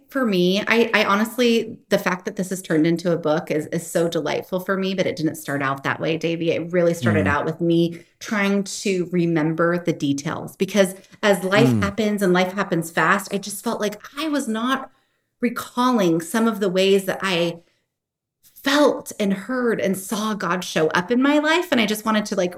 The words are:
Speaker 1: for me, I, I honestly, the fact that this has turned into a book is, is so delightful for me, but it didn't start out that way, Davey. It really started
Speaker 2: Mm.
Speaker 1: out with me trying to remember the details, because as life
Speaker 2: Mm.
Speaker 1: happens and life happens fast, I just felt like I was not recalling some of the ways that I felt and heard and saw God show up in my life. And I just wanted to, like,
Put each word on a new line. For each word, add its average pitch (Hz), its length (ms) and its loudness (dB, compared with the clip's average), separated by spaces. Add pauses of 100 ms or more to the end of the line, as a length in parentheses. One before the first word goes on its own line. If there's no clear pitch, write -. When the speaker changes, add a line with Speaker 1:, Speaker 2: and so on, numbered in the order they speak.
Speaker 1:
for 262 160 -2
me, 190 420 2
I, 226 280 4
I 208 100 4
honestly, 220 720 2 (120)
the 196 80 4
fact 180 260 -2
that 202 120 -8
this 185 120 -4
has 190 140 -8
turned 160 240 2
into 170 260 2
a 160 60 2
book 156 320 0
is, 151 160 -2
is 165 200 -6
so 170 220 0
delightful 156 500 -4
for 185 200 -4
me, 190 160 -2
but 185 120 -2
it - 100 -4
didn't 156 180 -2
start 143 260 -6
out 139 240 -4
that 131 160 -4
way, 160 160 -2
Davey. 165 360 -2
It 165 200 -4
really 170 220 2
started 107 320 0
Speaker 2:
Mm. - 40 2
Speaker 1:
out 143 140 0
with 160 160 -6
me 170 400 2 (200)
trying 202 440 0
to 185 480 -4
remember 170 720 2
the 165 80 0
details, 156 640 -4
because 190 380 0 (280)
as 196 220 2
life 202 240 4
Speaker 2:
Mm. 120 140 4
Speaker 1:
happens 202 400 -2
and 185 100 4
life 185 220 2
happens 185 360 -2
fast, 180 440 0
I - 20 -2
just 202 260 -10
felt 226 200 -4
like 208 180 -4 (180)
I 311 100 -4
was 294 200 -2
not 233 420 -4 (520)
recalling 233 800 0
some 226 260 0
of 202 120 -2
the 196 100 0
ways 190 340 4
that 190 180 -4
I 170 360 0 (840)
felt - 760 0
and 196 140 0
heard 247 480 -2
and 190 160 0
saw 214 380 -4
God 185 300 -4
show 160 240 0
up 180 220 0
in 247 120 2
my 285 160 4
life. 320 320 0
And 247 100 2
I 214 60 2
just 214 180 -4
wanted 214 220 0
to, - 100 -6
like, 180 220 0